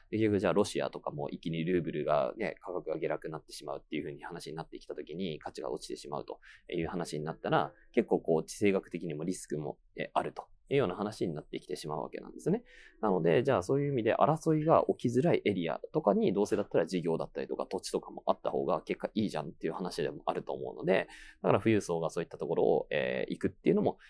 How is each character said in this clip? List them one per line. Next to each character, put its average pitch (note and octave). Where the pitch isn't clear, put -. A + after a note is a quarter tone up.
結 A2
局 G#2
じ G2
ゃ E2+
あ -
ロ G2+
シ D2+
ア C#2
と -
か C#2
も D2
一 -
気 E2
に E2
ル F2+
ー -
ブ -
ル D2
が D2
ね、 F#2+
価 F#2
格 D#2+
が D#2
下 D#2
落 D#2
に D#2+
な D#2
っ -
て -
し -
ま C#2+
う -
っ -
て D#2
い -
う D2
風 D2
に -
話 D#2+
に D#2
な D#2
っ -
て -
き -
た D2+
時 D2+
に、 E2
価 -
値 -
が C2
落 -
ち -
て B1+
し -
ま C#2
う -
と -
い E2+
う D#2+
話 E2
に D2+
な E2
っ -
た -
ら、 C3+
結 A2
構 F2+
こ D#2+
う D#2+
地 -
政 G2
学 -
的 F2+
に D#2
も D2+
リ F2+
ス -
ク D2+
も、 D2
え、 -
あ -
る D2
と -
い C3
う -
よ B2+
う -
な F2+
話 G#2+
に D#2+
な D#2
っ -
て -
き -
て -
し -
ま D2+
う C2+
わ -
け -
な -
ん -
で -
す D#3
ね。 A#3+
な G#3+
の F3+
で、 D#3+
じ C3+
ゃ G#2
あ F2+
そ C3+
う C#3+
い C#3+
う C#3
意 C3
味 A2
で A2
争 D#3
い D3+
が D3+
起 -
き A#2
づ C3
ら D#3+
い -
エ G#2
リ E2+
ア -
と D#3
か G2+
に、 G#3
ど G2+
う G2+
せ A2
だ G2+
っ -
た -
ら E2
事 F2+
業 D#2+
だ C#2+
っ -
た D2
り C2+
と C2+
か -
土 -
地 -
と -
か -
も -
あ -
っ -
た -
方 C#2
が D#2+
結 -
果 -
い G#2
い F2
じ D#2+
ゃ D2+
ん D2
っ -
て -
い -
う D#2+
話 F2
で C#2+
も D2+
あ D#2+
る -
と -
思 C2+
う -
の -
で、 -
だ -
か -
ら G#2+
富 A2+
裕 G#2
層 E2+
が D#2+
そ F2
う -
い -
っ -
た -
と -
こ E2
ろ -
を、 E2
え B1+
ー、 -
行 -
く -
っ -
て -
い E3
う -
の G#3
も、 B2